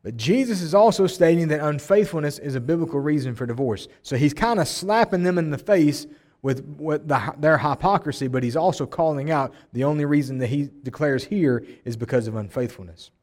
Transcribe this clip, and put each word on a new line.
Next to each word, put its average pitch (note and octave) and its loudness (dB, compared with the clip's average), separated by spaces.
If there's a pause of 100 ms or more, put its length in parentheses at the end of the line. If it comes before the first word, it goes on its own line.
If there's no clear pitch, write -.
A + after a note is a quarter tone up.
But A2+ -10
Jesus G3 0
is D#3+ -4
also G3+ 6
stating E3+ 4
that D3+ 0
unfaithfulness D3+ 0
is C#3 -6
a C3 -2
biblical D#3+ -2
reason C#3 -2
for B2 -6
divorce. A#2 -4 (140)
So - -6
he's C#3 2
kinda A3 0
slapping G3 0
them F3+ 2
in E3 0
the C#3+ -4
face D3+ 2 (340)
with, C3+ -2
with D3+ -6
the, C3 0
their D3+ 4
hypocrisy, C#3+ 0
but B2+ -2
he's A#2+ -2
also D#3+ 0
calling D3+ -2
out C#3 0 (200)
the A#2+ -2
only D3 0
reason C#3+ 2
that B2+ -2
he C#3 -2 (140)
declares C3+ -2
here D3 0 (180)
is A#2 -8
because A#2+ -2
of A2 -6
unfaithfulness. G2+ -8 (120)